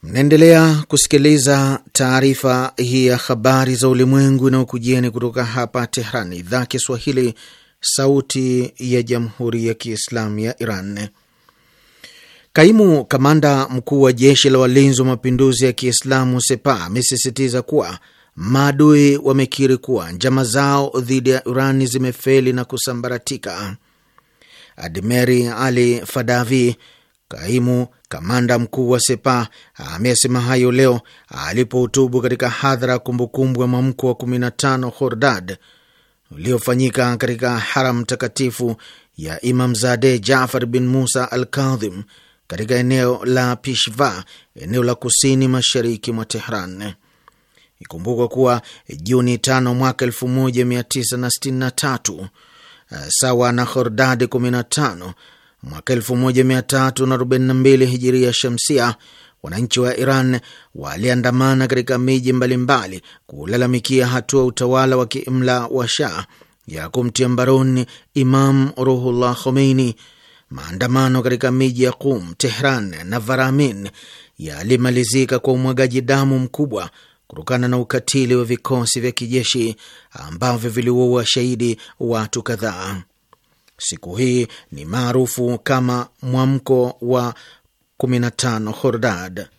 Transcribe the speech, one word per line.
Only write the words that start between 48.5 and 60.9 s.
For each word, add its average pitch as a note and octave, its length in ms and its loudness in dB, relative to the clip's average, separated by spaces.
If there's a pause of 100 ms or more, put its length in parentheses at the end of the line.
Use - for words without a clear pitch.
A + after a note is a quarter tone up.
Juni B2 420 0
tano B2+ 360 0
mwaka B2+ 300 -2
elfu B2 240 -4
moja B2+ 360 0
mia B2 180 -2
tisa B2 340 -4
na B2 140 -4
sitini C3 280 -4
na B2+ 120 -2
tatu, F#2+ 560 -6 (840)
sawa B2 440 2
na A#2+ 140 0
Khordad B2 600 0
kumi B2 240 -2
na B2 120 -2
tano F#2 520 -4 (480)
mwaka C#3 300 -8
elfu B2 240 -2
moja B2+ 280 2
mia C3 180 2
tatu C3 440 0
na C3 80 2
arobaini B2+ 320 0
na B2+ 80 2
mbili C3 320 6
Hijiria B2+ 460 0
Shamsia, A#2+ 640 -2 (480)
wananchi A2 380 -2
wa B2 160 0
Iran B2+ 440 0 (340)
waliandamana B2 920 0